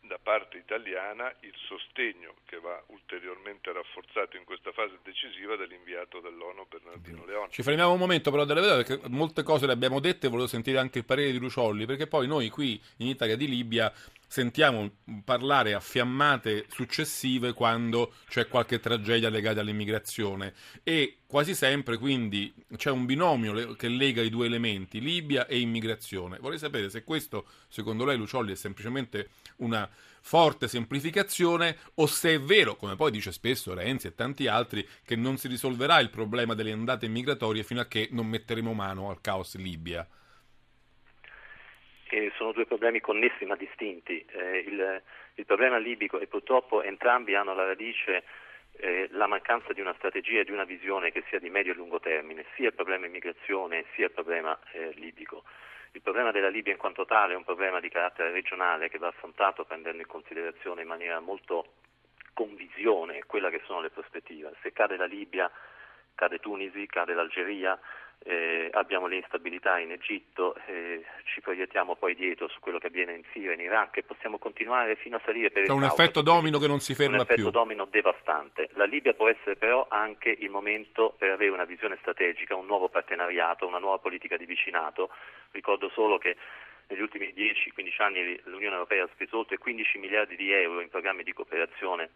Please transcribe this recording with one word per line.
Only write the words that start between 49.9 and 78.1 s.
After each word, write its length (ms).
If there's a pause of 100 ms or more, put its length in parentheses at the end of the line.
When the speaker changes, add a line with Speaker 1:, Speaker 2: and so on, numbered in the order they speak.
Speaker 3:
strategia 440
e 40
di 80
una 120
visione 460
che 200
sia 80
di 100
medio 240
e 40
lungo 240
termine, 440 (100)
sia 140
il 60
problema 320
immigrazione 880
sia 120
il 60
problema, 460 (140)
eh, 240
libico. 480 (500)
Il 60
problema 300
della 180
Libia 240
in 60
quanto 260
tale 300
è 20
un 80
problema 340
di 120
carattere 400
regionale 580
che 80
va 120
affrontato 560
prendendo 360
in 80
considerazione 720
in 80
maniera 320
molto 540 (580)
con 220
visione 720
quella 240
che 160
sono 160
le 80
prospettive. 720
Se 100
cade 240
la 80
Libia, 460 (640)
cade 240
Tunisi, 480
cade 260
l'Algeria, 680 (460)
eh, 500
abbiamo 340
l'instabilità 720
in 100
Egitto, 640 (120)
eh, 380 (200)
ci 160
proiettiamo 560
poi 180
dietro 320
su 140
quello 180
che 80
avviene 280
in 180
Siria, 200
in 60
Iraq 380
e 80
possiamo 340
continuare 560
fino 220
a 80
salire 260
per 120
il 40
Speaker 2:
C'è 80
un 60
Speaker 3:
Caucaso. 200
Speaker 2:
effetto 220
domino 380
che 80
non 100
si 160
ferma 220
Speaker 3:
Un 60
effetto 200
Speaker 2:
più. 80
Speaker 3:
domino 360
devastante. 880